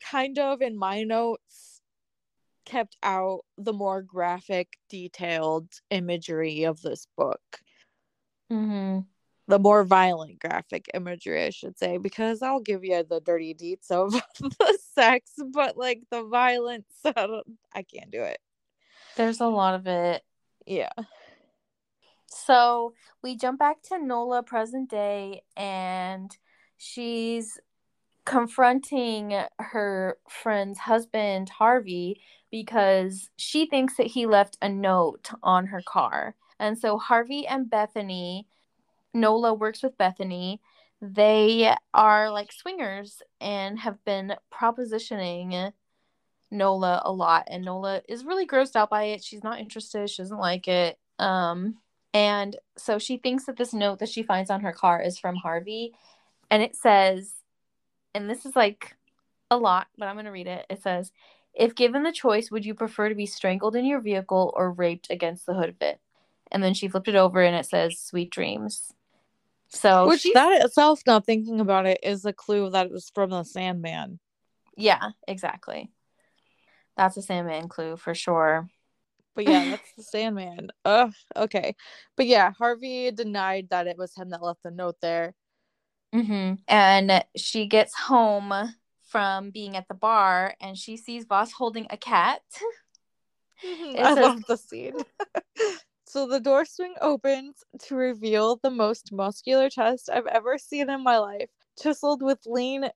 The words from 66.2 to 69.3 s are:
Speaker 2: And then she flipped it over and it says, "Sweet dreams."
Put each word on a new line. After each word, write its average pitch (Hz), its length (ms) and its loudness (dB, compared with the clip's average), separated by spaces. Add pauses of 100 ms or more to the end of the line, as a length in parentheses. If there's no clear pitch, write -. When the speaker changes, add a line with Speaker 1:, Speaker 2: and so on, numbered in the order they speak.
Speaker 2:
And 196 120 0
then 190 100 2
she 196 140 -4
flipped 190 200 -4
it 214 80 0
over 185 260 6
and 175 140 4
it 170 100 -4
says, 165 340 -2
"Sweet 175 320 -6
dreams." - 640 -8 (760)